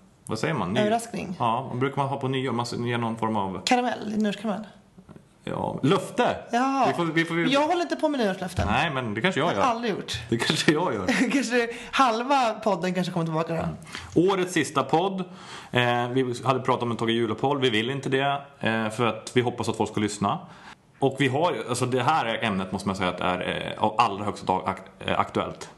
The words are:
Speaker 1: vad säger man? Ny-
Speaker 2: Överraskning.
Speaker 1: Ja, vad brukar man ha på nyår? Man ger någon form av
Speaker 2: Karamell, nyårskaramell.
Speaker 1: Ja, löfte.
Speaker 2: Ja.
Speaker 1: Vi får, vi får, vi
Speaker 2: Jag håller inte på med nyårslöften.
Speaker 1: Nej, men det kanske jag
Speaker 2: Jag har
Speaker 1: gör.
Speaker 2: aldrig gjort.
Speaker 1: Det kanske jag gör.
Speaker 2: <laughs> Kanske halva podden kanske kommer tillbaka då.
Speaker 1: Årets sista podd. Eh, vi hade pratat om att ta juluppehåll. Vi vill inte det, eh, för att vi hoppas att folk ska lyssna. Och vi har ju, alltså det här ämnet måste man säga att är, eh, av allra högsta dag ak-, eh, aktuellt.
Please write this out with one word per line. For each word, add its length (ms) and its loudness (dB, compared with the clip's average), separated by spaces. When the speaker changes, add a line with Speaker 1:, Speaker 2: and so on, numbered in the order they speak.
Speaker 1:
vad 120 -4
säger 160 0
man? 180 -2
Ny- 80 2
Speaker 2:
Överraskning. 580 -2
Speaker 1:
Ja, 320 0
vad 80 -4
brukar 180 -2
man 120 0
ha 120 -4
på 80 -2
nyår? 240 -2
Man 140 -2
ger 120 0
någon 180 -2
form 200 0
av 280 -2
Speaker 2:
Karamell, 520 0
nyårskaramell. 500 -2
Speaker 1:
Ja, 380 -4
löfte. 540 2
Speaker 2:
Ja. 360 2
Speaker 1:
Vi 60 2
får, 100 0
vi 200 2
får, 100 -4
vi 180 2
Speaker 2:
Jag 160 4
håller 140 2
inte 140 -2
på 120 0
med 120 0
nyårslöften. 500 -2
Speaker 1:
Nej, 200 2
men 240 -2
det 60 -4
kanske 200 2
jag 100 2
Speaker 2:
Jag 60 0
har 60 2
Speaker 1:
gör. 80 4
Speaker 2:
aldrig 220 -2
gjort. 260 -6
Speaker 1:
Det 100 0
kanske 340 2
jag 220 0
gör. 120 -2
Speaker 2:
<laughs> 260 2
Kanske 360 2
halva 640 4
podden 400 0
kanske 180 0
kommer 140 0
tillbaka 280 -2
då. 60 6
Speaker 1:
Årets 200 0
sista 300 2
podd. 380 2
Eh, 380 2
vi 260 0
hade 160 2
pratat 220 2
om 100 0
att 60 -4
ta 100 0
juluppehåll. 520 0
Vi 100 4
vill 200 2
inte 180 -4
det, 340 0
eh, 300 0
för 160 0
att 280 -4
vi 60 6
hoppas 280 0
att 80 -2
folk 140 0
ska 100 -4
lyssna. 380 0
Och 200 0
vi 100 2
har 240 0
ju, 160 -6
alltså 180 0
det 160 0
här 420 2
ämnet 280 -2
måste 160 -4
man 80 0
säga 140 2
att 100 -4
är, 580 -2
eh, 60 -10
av 140 2
allra 260 2
högsta 220 -6
dag 200 2
ak-, 420 -6
eh, 120 2
aktuellt. 580 -4